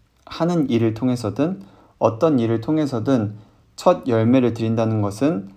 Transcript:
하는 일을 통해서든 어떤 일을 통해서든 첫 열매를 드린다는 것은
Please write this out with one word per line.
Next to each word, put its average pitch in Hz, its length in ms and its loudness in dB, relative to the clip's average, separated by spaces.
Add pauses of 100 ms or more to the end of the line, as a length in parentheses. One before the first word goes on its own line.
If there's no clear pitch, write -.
(260)
하는 165 440 0
일을 113 240 2
통해서든 127 680 -2 (380)
어떤 127 400 2
일을 113 220 0
통해서든 127 760 -2 (400)
첫 175 320 2
열매를 117 460 4
드린다는 113 480 0
것은 139 560 -2